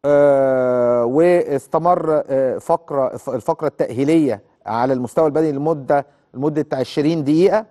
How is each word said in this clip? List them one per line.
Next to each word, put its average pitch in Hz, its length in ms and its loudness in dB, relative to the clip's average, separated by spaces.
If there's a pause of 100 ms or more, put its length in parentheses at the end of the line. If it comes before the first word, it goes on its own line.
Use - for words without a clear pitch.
آه، 131 1000 2
واستمر، 160 1200 0
آه، 131 320 -2
فقرة، 143 480 -2 (220)
الفقرة 143 380 -4
التأهيلية 139 760 0 (240)
على 120 260 -2
المستوى 127 340 0
البدني 156 260 0
لمدة، 143 540 -2 (280)
لمدة 147 380 -4
عشرين 147 520 -2
دقيقة 180 460 2